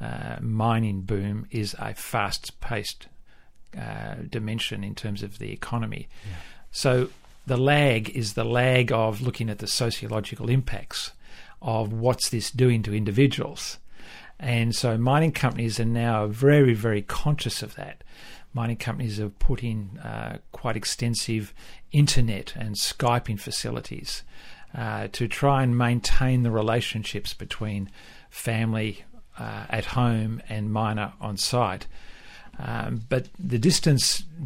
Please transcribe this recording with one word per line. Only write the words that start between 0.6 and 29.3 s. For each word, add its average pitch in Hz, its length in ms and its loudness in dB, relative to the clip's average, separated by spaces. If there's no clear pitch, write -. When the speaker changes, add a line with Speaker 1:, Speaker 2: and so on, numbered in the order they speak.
Speaker 1:
boom 104 480 -2
is 104 280 -4
a 104 140 -6
fast-paced, - 1160 -4
uh, - 380 -8
dimension 110 520 -4
in 101 120 -6
terms 101 280 -6
of 101 160 -10
the 107 140 -8
economy. 110 560 -4
Speaker 2:
Yeah. 90 100 -8
Speaker 1:
So 127 400 2
the 127 120 0
lag 135 520 4
is 110 240 -4
the 117 100 0
lag 123 460 4
of 110 300 2
looking 120 300 -2
at 104 80 -6
the 107 80 -8
sociological 110 800 -2
impacts - 640 0
of 113 320 0
what's 117 380 2
this 113 200 -2
doing 120 340 4
to 104 100 -2
individuals. 110 840 2
And 117 360 2
so 117 220 2
mining 139 360 4
companies 117 480 0
are 113 40 2
now 117 420 2
very, 131 480 8
very 107 280 0
conscious - 600 0
of 110 120 -10
that. - 280 -12
Mining 117 220 0
companies 117 420 -4
have 104 200 -4
put 120 240 6
in, 110 360 -6
uh, 110 400 -8
quite 113 240 -2
extensive 110 760 -2
internet 127 640 6
and 104 200 -6
Skyping 120 640 0
facilities, - 840 -6
uh, 107 380 -6
to 120 160 -2
try 139 340 4
and 120 140 4
maintain 123 640 6
the 117 80 2
relationships 110 840 -2
between 101 560 -6
family, 110 760 -2